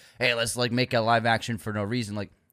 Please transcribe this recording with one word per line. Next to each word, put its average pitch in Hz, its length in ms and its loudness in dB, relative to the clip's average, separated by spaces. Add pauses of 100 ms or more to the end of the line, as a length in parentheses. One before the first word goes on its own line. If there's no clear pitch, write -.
(200)
"Hey, 123 140 4
let's, 117 220 -2
like, 123 140 0
make 123 240 0
a 117 60 4
live 113 260 4
action 113 320 0
for 110 140 -6
no 104 100 -2
reason." 104 320 -4
Like, 104 160 -8 (220)